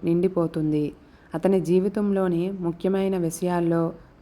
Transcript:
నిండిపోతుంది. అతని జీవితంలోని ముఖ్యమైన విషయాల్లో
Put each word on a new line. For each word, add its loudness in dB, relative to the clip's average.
నిండిపోతుంది. 0
అతని 2
జీవితంలోని 0
ముఖ్యమైన -2
విషయాల్లో 0